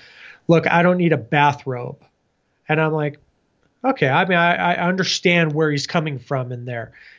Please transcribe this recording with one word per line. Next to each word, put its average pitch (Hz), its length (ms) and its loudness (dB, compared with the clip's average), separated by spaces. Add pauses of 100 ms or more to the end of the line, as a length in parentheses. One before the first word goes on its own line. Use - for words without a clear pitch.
(480)
"Look, 165 200 4
I 170 160 4
don't 180 140 4
need 170 160 2
a 143 40 0
bathrobe." 127 840 -2 (680)
And 151 100 2
I'm 156 140 0
like, 147 260 -4 (640)
"Okay, 254 240 0
I 156 180 2
mean, 185 120 0
I, 175 360 2
I 175 140 -2
understand 175 640 0
where 156 180 0
he's 143 160 -4
coming 156 320 -4
from 127 320 -6
in 120 140 -12
there." 120 260 -10 (280)